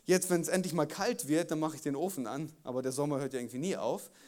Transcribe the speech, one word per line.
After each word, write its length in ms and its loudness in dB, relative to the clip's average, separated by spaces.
jetzt, 240 6
wenn 100 6
es 80 -2
endlich 240 2
mal 140 2
kalt 420 -2
wird, 220 2
dann 80 0
mache 180 -2
ich 60 -12
den 140 -2
Ofen 300 -2
an, 240 -6
aber 180 -4
der 120 0
Sommer 280 0
hört 140 -4
ja 60 -4
irgendwie 180 -8
nie 180 -2
auf. 340 -4